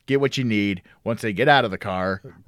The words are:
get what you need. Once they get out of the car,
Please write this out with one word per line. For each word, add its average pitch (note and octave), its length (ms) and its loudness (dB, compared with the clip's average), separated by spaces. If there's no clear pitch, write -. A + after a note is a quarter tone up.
get C3+ 160 0
what C#3 160 0
you C3+ 60 -2
need. G2+ 380 0
Once A2+ 180 -6
they A2 120 -4
get A2+ 140 2
out C3+ 180 6
of G2 60 -2
the F#2 60 -6
car, F#2+ 440 -4